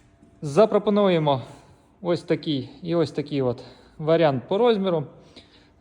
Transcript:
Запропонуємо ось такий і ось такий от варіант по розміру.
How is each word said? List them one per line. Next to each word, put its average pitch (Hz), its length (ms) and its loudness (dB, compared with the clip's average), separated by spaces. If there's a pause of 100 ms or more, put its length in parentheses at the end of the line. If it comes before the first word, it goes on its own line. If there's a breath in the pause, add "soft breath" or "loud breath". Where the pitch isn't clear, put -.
(420 soft breath)
Запропонуємо 180 1000 2 (600 loud breath)
ось 175 220 -2
такий 151 460 -4 (120)
і 170 140 -4
ось 165 160 0
такий 147 300 -4
от 123 220 -2 (340 loud breath)
варіант 156 500 2
по 190 100 -2
розміру. 190 460 0 (760 loud breath)